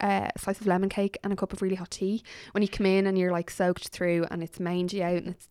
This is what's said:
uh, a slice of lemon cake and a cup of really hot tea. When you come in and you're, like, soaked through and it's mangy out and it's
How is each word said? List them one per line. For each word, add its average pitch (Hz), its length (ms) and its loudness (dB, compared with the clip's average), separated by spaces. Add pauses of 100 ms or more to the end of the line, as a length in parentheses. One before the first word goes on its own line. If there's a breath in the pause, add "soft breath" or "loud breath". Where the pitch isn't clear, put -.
uh, 196 340 2
a - 40 -10
slice 196 200 -4
of 208 60 -6
lemon 190 240 4
cake 196 340 -2
and 202 80 -2
a 196 40 0
cup - 180 -4
of - 80 -6
really 190 140 0
hot 180 160 -12
tea. 202 320 -2 (300 loud breath)
When 208 100 4
you 196 40 2
come 196 200 2
in 190 180 6
and 190 140 4
you're, 180 120 2
like, 175 200 -2
soaked 180 380 0
through 170 420 2
and 170 100 -4
it's - 180 -12
mangy 180 440 -2
out 175 140 0
and - 100 -4
it's - 240 -10